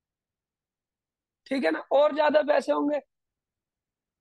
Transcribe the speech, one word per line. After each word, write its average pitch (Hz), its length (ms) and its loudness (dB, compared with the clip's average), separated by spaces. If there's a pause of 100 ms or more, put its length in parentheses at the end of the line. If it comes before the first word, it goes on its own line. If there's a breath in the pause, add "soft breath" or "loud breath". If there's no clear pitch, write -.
(1500)
ठीक 269 180 -4
है 320 60 0
ना, 311 80 -6
और 294 360 0
ज्यादा 302 280 2
पैसे 285 300 0
होंगे, 294 280 -2 (1200)